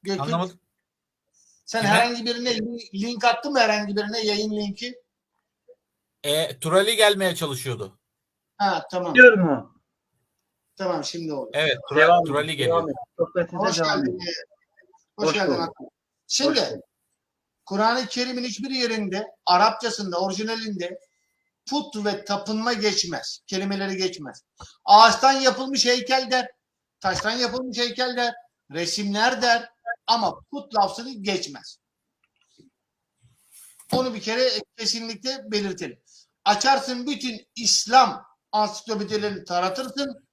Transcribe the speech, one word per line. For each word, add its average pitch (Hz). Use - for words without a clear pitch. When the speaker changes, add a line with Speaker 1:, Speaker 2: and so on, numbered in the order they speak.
Speaker 1:
Göktürk, 180
Speaker 2:
Anlamadım. 175
Speaker 1:
sen -
Speaker 2:
Efendim? 214
Speaker 1:
herhangi 233
birine 240
li-, 220
link 233
attın 240
mı, 269
herhangi 208
birine 214
yayın 208
linki? 208
Speaker 2:
E, 147
Turali 196
gelmeye 196
çalışıyordu. 127
Speaker 1:
Ha, 196
tamam. 175
Speaker 3:
Diyor 240
mu? 147
Speaker 1:
Tamam, 175
şimdi 165
oldu. 135
Speaker 2:
Evet, 147
Tura-, 147
Speaker 3:
Devam 170
Speaker 2:
Turali 147
Speaker 3:
edin, 156
Speaker 2:
geliyor. 165
Speaker 3:
devam 165
edin. 143
Sohbetinize 175
Speaker 1:
Hoş 175
Speaker 3:
devam 151
Speaker 1:
geldin. 135
Speaker 3:
edin. 170
Speaker 1:
Hoş 415
Speaker 3:
Hoş 156
Speaker 1:
geldin 202
Speaker 3:
bulduk. -
Speaker 1:
Hakan. -
Şimdi, 277
Speaker 3:
Hoş 220
bulduk. -
Speaker 1:
Kur'an-ı 220
Kerim'in 247
hiçbir 247
yerinde, 220
Arapçasında, 202
orijinalinde 196
put 202
ve 208
tapınma 214
geçmez. 190
Kelimeleri 196
geçmez. 180
Ağaçtan 220
yapılmış 269
heykel 254
der, 247
taştan 190
yapılmış 240
heykel 240
der, 240
resimler 208
der 233
ama 220
put 285
lafzını 214
geçmez. 190
Onu 247
bir 208
kere 247
kesinlikle 226
belirtelim. 190
Açarsın 254
bütün 254
İslam 233
ansiklopedilerini 208
taratırsın. 226